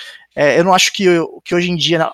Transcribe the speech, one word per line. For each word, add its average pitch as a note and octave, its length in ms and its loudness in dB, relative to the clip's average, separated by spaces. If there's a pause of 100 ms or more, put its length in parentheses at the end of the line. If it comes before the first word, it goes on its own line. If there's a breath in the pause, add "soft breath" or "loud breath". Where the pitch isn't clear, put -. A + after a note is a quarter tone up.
(360 loud breath)
É, C#3+ 220 2
eu E3+ 60 4
não F#3+ 100 2
acho F#3 180 2
que, G3+ 140 -2 (400)
que - 80 -8
hoje F3 160 0
em F3+ 60 -4
dia, D#3+ 240 0
na-, D#3+ 140 -2